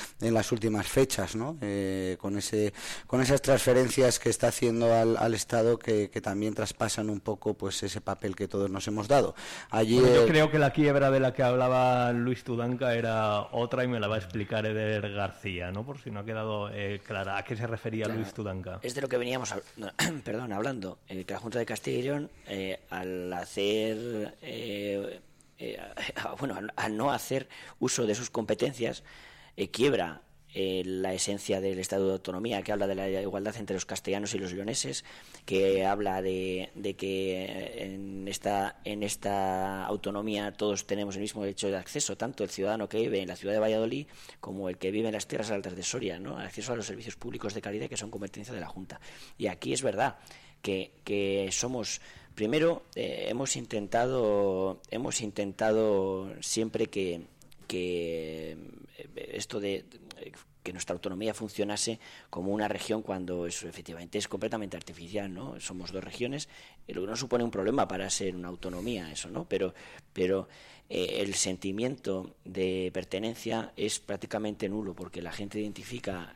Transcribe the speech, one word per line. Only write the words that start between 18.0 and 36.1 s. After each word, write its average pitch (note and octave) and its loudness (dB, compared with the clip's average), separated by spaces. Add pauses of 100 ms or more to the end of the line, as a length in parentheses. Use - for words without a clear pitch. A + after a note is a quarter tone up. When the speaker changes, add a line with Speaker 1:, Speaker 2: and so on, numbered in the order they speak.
Speaker 3:
Claro. A2 -2
Speaker 2:
Luis G2 -4
Tudanca? F#2 -6
Speaker 3:
Es A#2+ -4
de C#3 -4
lo C3+ -2
que B2+ 2
veníamos B2 -2
hab-, G2+ -4 (320)
<clears throat> D#3 -2
perdón, A2+ -4
hablando, G#2 -4 (100)
eh, F#2 -8
que G2+ -6
la G2 -4
Junta A#2 -4
de A#2 0
Castilla B2 -4
y B2 0
León, D3 -2 (160)
eh, F#2+ -4 (100)
al F2+ -6
hacer, A2 0
eh, G2+ -6 (400)
eh, A2 -8 (320)
<laughs> - -6
bueno, C3 0
al, G2+ -6
al G#2+ 0
no C3+ 4
hacer C3 0 (320)
uso B2 4
de G#2 4
sus A#2+ -4
competencias, A#2 0 (540)
eh, F#2+ 0
quiebra, G2+ 4 (360)
eh, F#2 0
la F#2 0
esencia G2 0
del F#2+ 0
Estado F#2+ 2
de F#2+ 4
Autonomía, F#2+ -2
que G#2+ -4
habla G2+ 2
de G2 0
la F#2+ -2 (120)
igualdad G2+ -2
entre G#2 -4
los F#2 -2
castellanos G2+ -2
y G2 0
los F#2 -6
leoneses, A#2 -4 (420)
que F#2+ 6
habla G2 2